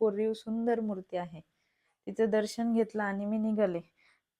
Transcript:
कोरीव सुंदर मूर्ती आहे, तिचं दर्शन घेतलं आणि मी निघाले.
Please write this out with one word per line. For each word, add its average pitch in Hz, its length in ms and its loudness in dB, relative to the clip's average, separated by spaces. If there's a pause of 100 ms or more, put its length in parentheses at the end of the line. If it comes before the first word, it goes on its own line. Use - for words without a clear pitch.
कोरीव 220 320 2
सुंदर 226 480 -2
मूर्ती 196 360 -6
आहे, 170 240 -6 (680)
तिचं 202 240 0
दर्शन 220 420 0
घेतलं 220 300 2
आणि 202 240 -2
मी 220 120 0
निघाले. 208 420 2 (600)